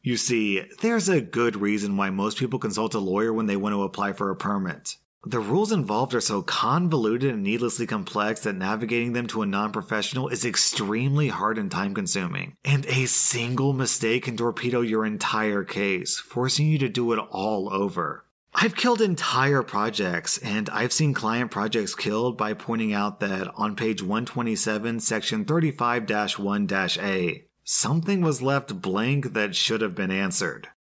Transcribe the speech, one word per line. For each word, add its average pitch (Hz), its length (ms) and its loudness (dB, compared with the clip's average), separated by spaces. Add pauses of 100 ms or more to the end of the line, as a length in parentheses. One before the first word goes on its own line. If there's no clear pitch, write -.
You 123 140 0
see, 107 480 2 (180)
there's 220 260 2
a 175 120 6
good 117 340 2
reason 101 420 0
why 98 140 0
most 98 280 -2
people 127 200 -2
consult 107 360 -2
a 110 40 0
lawyer 101 340 0
when 110 140 0
they 101 100 0
want 104 160 0
to 101 120 0
apply 98 300 -2
for 98 180 -2
a 92 40 -4
permit. 95 600 -4 (260)
The 117 160 -4
rules 160 320 2
involved 127 420 0
are 117 80 2
so 101 220 0
convoluted 131 920 2
and 104 120 -2
needlessly 117 420 0
complex 107 540 -2
that 104 160 -2
navigating 113 560 0
them 120 160 -2
to 110 140 -2
a 101 40 0
non-professional 104 840 -2
is 117 160 -2
extremely 123 840 2
hard 104 280 0
and 101 140 -4
time-consuming. 92 920 -2
And 139 220 2
a 127 200 0
single 127 680 2
mistake 120 520 0
can 117 120 -4
torpedo 120 440 0
your 110 260 2
entire 107 560 0
case, 95 560 -2
forcing 127 480 0
you 156 120 4
to 135 100 2
do 117 240 0
it 110 80 2 (100)
all 98 420 -2
over. 90 500 -2 (340)
I've 214 200 2
killed 240 240 2
entire 139 640 2
projects, 104 760 0
and 107 320 -4
I've 117 220 -2
seen 151 200 2
client 113 380 -2
projects 107 440 -2
killed 113 440 -2
by 107 160 -2
pointing 113 380 -2
out 101 260 0
that 95 380 -2
on 104 180 -2
page 110 260 -2
one 107 260 -2
twenty-seven, 113 720 -2
section 107 440 -2
thirty-five 127 640 0
dash 107 320 0
one 101 300 0
dash 95 300 0
A, 95 480 -2 (180)
something 175 560 0
was 143 220 2
left 131 380 0
blank 113 520 0
that 104 240 0
should 113 240 2
have 98 160 0
been 95 160 0
answered. 92 560 -2 (120)